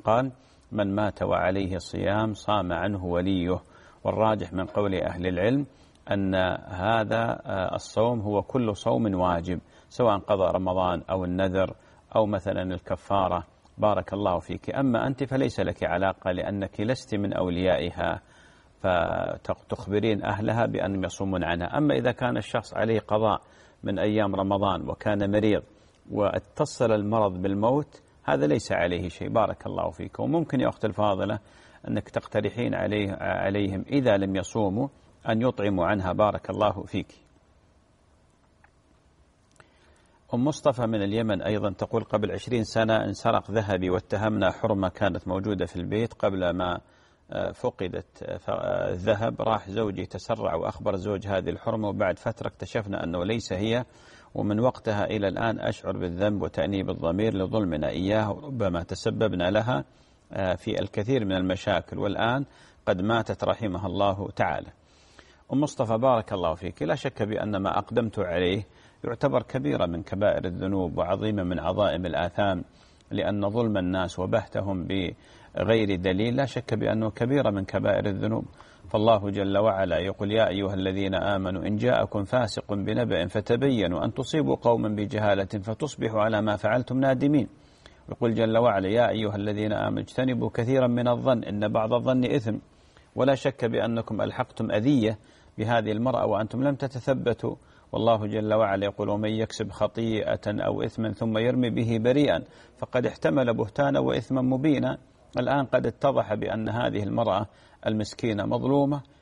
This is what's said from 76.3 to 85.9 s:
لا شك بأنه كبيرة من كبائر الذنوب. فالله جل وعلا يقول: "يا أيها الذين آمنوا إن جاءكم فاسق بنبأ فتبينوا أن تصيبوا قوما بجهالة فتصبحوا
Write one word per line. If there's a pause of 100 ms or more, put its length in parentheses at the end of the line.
لا
شك
بأنه
كبيرة
من
كبائر
الذنوب. (440)
فالله
جل
وعلا
يقول:
"يا
أيها
الذين
آمنوا
إن
جاءكم
فاسق
بنبأ
فتبينوا
أن
تصيبوا
قوما
بجهالة
فتصبحوا